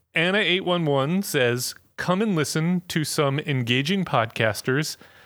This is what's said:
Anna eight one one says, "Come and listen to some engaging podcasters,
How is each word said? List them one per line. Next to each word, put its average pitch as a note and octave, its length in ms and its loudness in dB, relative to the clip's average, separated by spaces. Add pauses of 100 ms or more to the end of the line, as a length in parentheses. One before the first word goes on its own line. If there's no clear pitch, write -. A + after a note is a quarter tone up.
(160)
Anna F3 240 2
eight F#3 240 0
one F3 220 0
one C#3+ 360 2
says, B2 540 0 (220)
"Come F#3 240 0
and G#3 160 0
listen E3 500 0
to D#3+ 160 0
some C#3 360 0
engaging C#3 640 0
podcasters, A#2+ 880 0 (300)